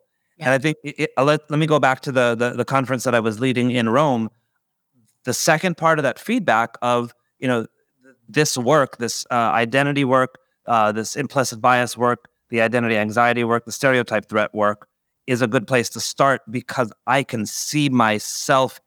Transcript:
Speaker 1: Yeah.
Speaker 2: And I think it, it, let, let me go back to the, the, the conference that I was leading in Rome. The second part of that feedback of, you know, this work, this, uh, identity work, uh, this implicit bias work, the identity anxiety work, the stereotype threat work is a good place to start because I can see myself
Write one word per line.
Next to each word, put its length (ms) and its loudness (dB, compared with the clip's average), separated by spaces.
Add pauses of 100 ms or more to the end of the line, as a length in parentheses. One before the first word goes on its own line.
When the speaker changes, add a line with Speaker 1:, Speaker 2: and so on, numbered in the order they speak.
(380)
Speaker 1:
Yeah. 80 -12
Speaker 2:
And 80 4
I 60 2
think 220 -2
it, 160 -12
it, 200 -4
let, 240 2 (100)
let 80 0
me 80 2
go 100 2
back 240 2
to 120 -6
the, 220 2
the, 160 0
the 140 -4
conference 380 -2
that 100 0
I 60 4
was 220 -2
leading 300 0
in 180 0
Rome. 400 2 (960)
The 80 -2
second 420 0
part 240 2
of 40 -2
that 160 -2
feedback 640 0
of, 320 0 (260)
you 100 -4
know, 160 0 (640)
this 280 -2
work, 400 2
this, 320 -6
uh, 60 -2
identity 720 0
work, 340 0 (280)
uh, 260 2
this 240 -6
implicit 420 -4
bias 380 2
work, 320 -2 (200)
the 120 0
identity 340 0
anxiety 480 2
work, 220 -2
the 80 -12
stereotype 560 0
threat 240 -2
work 340 -2 (400)
is 140 -2
a 60 2
good 200 -2
place 200 0
to 120 -10
start 500 0
because 420 -4 (140)
I 160 2
can 240 -6
see 440 -2
myself 960 0